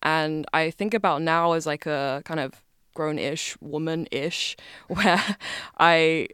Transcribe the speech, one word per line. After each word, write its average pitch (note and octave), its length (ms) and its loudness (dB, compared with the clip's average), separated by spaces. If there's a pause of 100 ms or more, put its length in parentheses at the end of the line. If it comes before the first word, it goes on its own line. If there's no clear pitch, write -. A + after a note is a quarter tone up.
and D#3 500 0
I D#3+ 180 2
think G#3 220 -4
about F3+ 280 2
now E3 320 2
as, D#3+ 120 -2
like, D3 200 -4
a C#3 400 -2
kind D#3+ 160 -4
of C3 100 -6 (420)
grown-ish, D3+ 680 -4
woman-ish, D#3+ 960 -4 (140)
<laughs> - 180 -20
where F#3+ 320 4 (580)
I, D#3+ 540 4